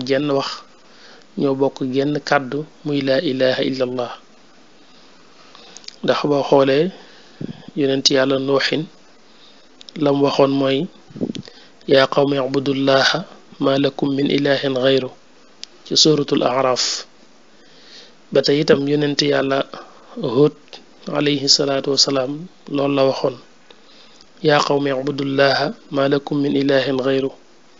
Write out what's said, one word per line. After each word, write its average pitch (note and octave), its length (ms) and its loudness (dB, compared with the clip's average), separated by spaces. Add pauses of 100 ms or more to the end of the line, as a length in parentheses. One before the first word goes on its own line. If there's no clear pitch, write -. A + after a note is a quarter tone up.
jenn C3+ 260 0
wax, C#3 180 -2 (880)
ñoo C#3 180 0
bokk C3+ 220 0 (140)
genn C#3 280 0
kàddu, C#3+ 400 -2 (240)
muy D3 180 -2
laa C3+ 200 0
ilaha C3 420 0
illa C3 220 -2
Allah. B2 260 -6 (1900)
Ndax C3 260 0
boo C#3+ 160 2
xoolee C#3 400 4 (920)
yonent C3+ 340 0
Yàlla C3+ 300 2
Nuuxin C#3 440 0 (1120)
lam C#3+ 260 2
waxoon C#3 300 4
mooy C3+ 260 0 (1120)
yaa C3+ 200 4
qawmi C#3+ 320 0
ubudullaha C3+ 800 0 (420)
ma C#3 180 2
lakum C#3+ 360 -2
min C#3 180 0
ilahin C#3 440 0
ghayru B2+ 340 2 (760)
ci - 140 -10
suratul C#3+ 460 2
Araf. B2+ 400 0 (1500)
Ba C#3 120 2
tey C#3+ 180 2
itam D3 280 4
yonent D3 340 0
Yàlla C3+ 380 0 (600)
Hud D3+ 340 2 (560)
alayhi D3 380 0
salaatu C#3 420 0
wasalaam C3+ 400 0 (400)
loolu C#3+ 240 -2
la C3+ 100 2
waxoon C3 300 0 (1080)
yaa D3 180 4
qawmi C#3+ 320 0
ubudullaha C#3 720 0 (260)
ma C#3 160 -2
lakum C#3+ 320 -2
min C#3+ 160 -2
ilahin C3+ 420 0
ghayru. C3+ 340 -2 (480)